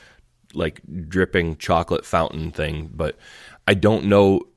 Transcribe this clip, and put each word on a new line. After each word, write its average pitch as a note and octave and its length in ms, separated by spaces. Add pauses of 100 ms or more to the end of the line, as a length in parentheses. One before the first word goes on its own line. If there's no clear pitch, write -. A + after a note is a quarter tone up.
(540)
like, - 280 (260)
dripping E2+ 500
chocolate - 480
fountain D#2+ 460
thing. D2+ 420
But D#2 240 (500)
I G2+ 60
don't G2 320
know G2+ 360 (160)